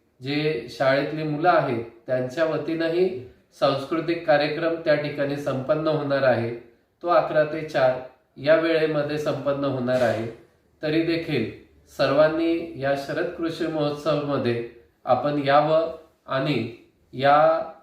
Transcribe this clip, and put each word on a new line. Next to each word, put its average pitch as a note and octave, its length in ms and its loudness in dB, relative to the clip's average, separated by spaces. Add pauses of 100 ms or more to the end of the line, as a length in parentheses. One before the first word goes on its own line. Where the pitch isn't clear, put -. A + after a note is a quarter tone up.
(240)
जे D3+ 460 -2
शाळेतली D3 540 0
मुलं D3+ 260 0
आहेत C3+ 360 2 (220)
त्यांच्या B2+ 380 -2
वतीनंही E3 840 -2 (300)
सांस्कृतिक D#3 680 0
कार्यक्रम D3+ 480 2
त्या D#3 200 0
ठिकाणी C#3+ 420 -2
संपन्न D3+ 500 -2
होणार C#3 360 0
आहे. A#2 320 2 (460)
तो E3+ 60 -6
अकरा D#3 360 4
ते D#3 260 -4
चार B2+ 300 2 (380)
या D3 180 4
वेळेमध्ये D#3 640 0
संपन्न C#3 480 -2
होणार B2+ 360 0
आहे. A2+ 260 0 (540)
तरी D#3 200 0
देखील D#3 500 -2 (460)
सर्वांनी D#3+ 800 2
या C3+ 200 -2
शरद D#3 280 -4
कृषी D#3+ 420 -6
महोत्सवामध्ये C#3+ 1000 -2 (360)
आपण C#3+ 400 0
यावं D#3 460 4 (360)
आणि C3+ 480 -2 (380)
या D3+ 580 4 (120)